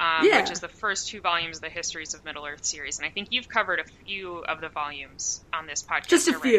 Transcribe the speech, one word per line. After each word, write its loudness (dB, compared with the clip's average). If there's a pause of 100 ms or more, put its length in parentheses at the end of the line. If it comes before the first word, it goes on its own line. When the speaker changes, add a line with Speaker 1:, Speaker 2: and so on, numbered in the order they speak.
Speaker 1:
um, 4
Speaker 2:
Yeah. 6
Speaker 1:
which 0
is -6
the -10
first -4
two -10
volumes 0
of -20
the -8
Histories -8
of -18
Middle-earth -10
series, -6
and -6
I -4
think -8
you've -2
covered 2
a -2 (220)
few -6
of -2
the -6
volumes -6 (120)
on -4
this -6
podcast -2
Speaker 2:
Just 6
a 6
Speaker 1:
already. 0